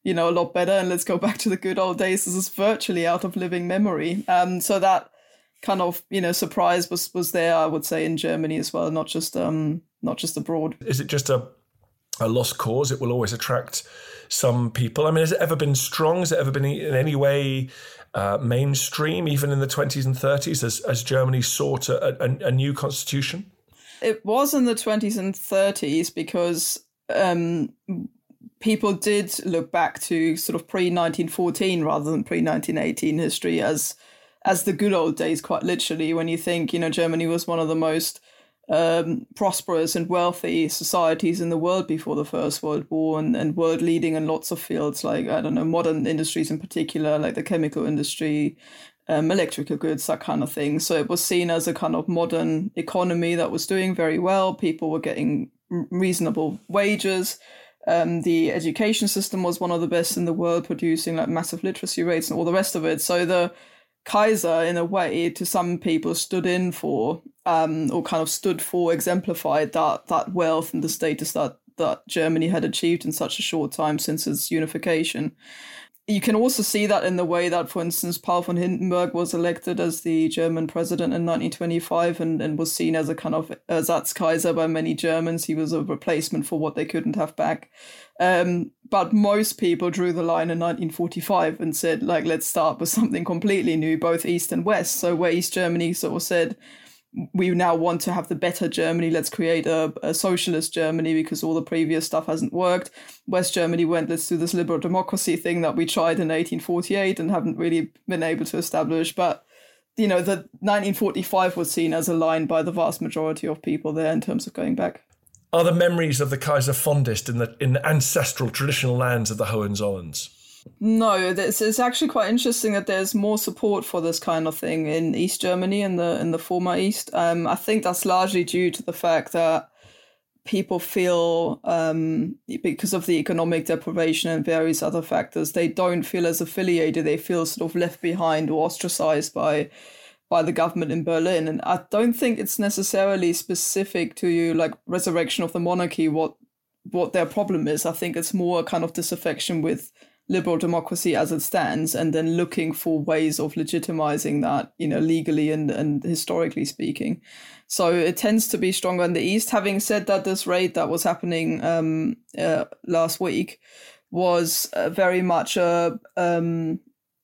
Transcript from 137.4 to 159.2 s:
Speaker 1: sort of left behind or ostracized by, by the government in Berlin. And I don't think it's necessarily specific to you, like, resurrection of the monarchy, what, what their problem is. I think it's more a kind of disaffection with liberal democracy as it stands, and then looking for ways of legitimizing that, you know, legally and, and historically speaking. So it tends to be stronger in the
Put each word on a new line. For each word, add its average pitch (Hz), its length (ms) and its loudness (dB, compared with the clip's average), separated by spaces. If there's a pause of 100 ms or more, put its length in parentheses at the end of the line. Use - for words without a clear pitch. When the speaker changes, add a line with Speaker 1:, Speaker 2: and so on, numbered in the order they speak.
Speaker 1:
sort 165 240 -4
of 165 60 -10
left 170 260 -2
behind 165 480 0
or 156 160 2
ostracized 156 680 0
by, 151 360 0 (600)
by 170 120 4
the 160 100 0
government 165 400 0
in 160 120 0
Berlin. 165 440 2
And 156 140 -4
I 175 200 0 (100)
don't 233 220 4
think 233 260 0
it's - 180 -4
necessarily 196 760 2
specific 175 800 -2
to - 120 -2
you, 170 260 2
like, 160 200 0 (140)
resurrection 170 560 0
of 170 100 -4
the 180 60 -2
monarchy, 175 480 0
what, 156 280 0 (540)
what 175 240 0
their 175 120 2
problem 180 420 0
is. 151 180 -2
I 165 60 0
think 170 260 -4
it's 170 160 -4
more 175 280 2
a - 20 -6
kind 165 200 -2
of 165 100 -6
disaffection 170 680 -2
with - 300 -2 (380)
liberal 175 280 2
democracy 170 600 0
as 147 160 0
it 156 80 -2
stands, 156 520 0
and 160 200 0
then 165 240 2
looking 165 340 0
for 160 260 -2
ways 156 440 0
of 151 140 -4
legitimizing 156 880 -2
that, 147 360 0
you 160 100 -2
know, 156 120 0
legally 156 520 2
and, 156 180 0
and 147 320 0
historically 165 640 -2
speaking. - 580 -4 (460)
So 170 260 2
it 175 220 2
tends 220 320 2
to - 100 0
be 180 140 2
stronger 180 320 0
in 175 80 2
the 170 100 0